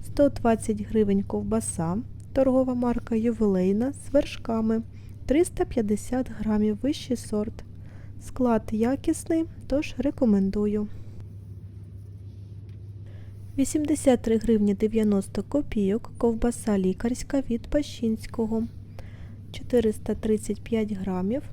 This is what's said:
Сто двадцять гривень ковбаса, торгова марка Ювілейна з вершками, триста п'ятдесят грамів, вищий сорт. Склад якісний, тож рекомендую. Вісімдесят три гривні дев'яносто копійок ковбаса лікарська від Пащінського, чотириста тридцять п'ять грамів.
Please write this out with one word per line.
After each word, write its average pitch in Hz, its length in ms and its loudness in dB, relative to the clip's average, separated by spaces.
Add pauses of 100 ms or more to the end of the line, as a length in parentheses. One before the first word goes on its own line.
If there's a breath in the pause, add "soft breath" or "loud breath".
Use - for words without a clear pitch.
Сто 285 240 6
двадцять 226 520 2
гривень 202 420 4
ковбаса, 202 720 0 (360)
торгова 262 400 4
марка 240 420 0
Ювілейна 214 800 4
з - 200 -10
вершками, 226 680 2 (440 loud breath)
триста 349 400 4
п'ятдесят 226 720 0
грамів, 214 420 2
вищий 262 360 -2
сорт. - 460 -4 (580 loud breath)
Склад 240 400 2 (100)
якісний, 277 760 0 (220)
тож 294 300 0
рекомендую. 208 920 2 (2750 loud breath)
Вісімдесят 285 640 4
три 226 160 2
гривні 214 360 4
дев'яносто 214 720 2
копійок 220 760 0
ковбаса 226 600 2
лікарська 233 720 0
від 233 180 -2
Пащінського, 226 960 -2 (880 loud breath)
чотириста 220 640 0
тридцять 214 460 0
п'ять 220 300 -2
грамів. 190 500 -2 (120)